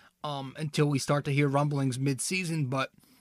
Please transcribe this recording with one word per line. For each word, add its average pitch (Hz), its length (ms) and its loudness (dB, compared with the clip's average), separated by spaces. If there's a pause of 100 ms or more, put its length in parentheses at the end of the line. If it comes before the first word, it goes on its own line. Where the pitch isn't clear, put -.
(220)
um, 139 340 -8
until 151 300 0
we 143 140 2
start 143 240 0
to 147 80 -2
hear 143 160 4
rumblings 139 500 2
mid-season. 156 680 -2
But 131 240 -2 (300)